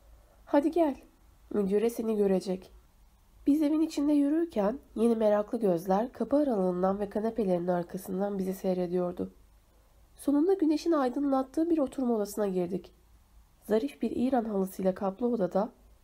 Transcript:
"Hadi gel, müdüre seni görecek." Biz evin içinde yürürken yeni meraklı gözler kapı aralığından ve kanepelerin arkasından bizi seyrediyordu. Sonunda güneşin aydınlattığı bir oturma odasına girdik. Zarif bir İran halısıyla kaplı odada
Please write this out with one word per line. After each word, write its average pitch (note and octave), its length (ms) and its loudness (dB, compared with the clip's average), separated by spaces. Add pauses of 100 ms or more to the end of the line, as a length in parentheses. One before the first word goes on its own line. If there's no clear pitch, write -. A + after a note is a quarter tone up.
(440)
"Hadi C#4+ 260 2
gel, D#4 260 2 (540)
müdüre G#3 400 0
seni A3+ 260 -2
görecek." F#3+ 560 0 (760)
Biz D4+ 160 4
evin D4+ 180 2
içinde D4+ 320 0
yürürken C#4+ 680 0 (160)
yeni A3+ 220 2
meraklı G#3 440 0
gözler G3 520 0
kapı A#3+ 240 0
aralığından F#3+ 640 2
ve G3+ 80 -4
kanepelerin G3+ 580 -2
arkasından F#3 720 -4
bizi F#3 160 -2
seyrediyordu. F3+ 760 -2 (840)
Sonunda D4+ 380 2
güneşin D#4+ 380 0
aydınlattığı C#4 800 0
bir D#4+ 80 2
oturma B3+ 360 0
odasına G#3 340 -2
girdik. F3+ 440 -4 (680)
Zarif A3 400 -2
bir A3+ 120 -4
İran B3 300 0
halısıyla F#3+ 500 -2
kaplı G3 320 -4
odada G#3+ 460 -2 (320)